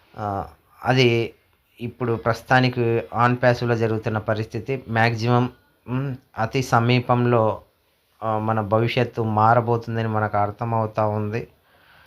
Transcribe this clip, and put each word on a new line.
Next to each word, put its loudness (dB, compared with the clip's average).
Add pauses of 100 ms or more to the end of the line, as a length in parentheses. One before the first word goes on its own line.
(180)
ఆ, -6 (380)
అది 2 (460)
ఇప్పుడు -6
ప్రస్తుతానికి 0 (180)
on 0
passive-లో 0
జరుగుతున్న -2
పరిస్థితి. -6
మ్యాక్సిమం, 0 (360)
మ్, -6 (240)
అతి -2
సమీపంలో, 2 (640)
ఆ, -2
మన 0
భవిష్యత్తు 0
మారబోతుందని 2
మనకు -2
అర్థమవుతా -2
ఉంది. -4 (580)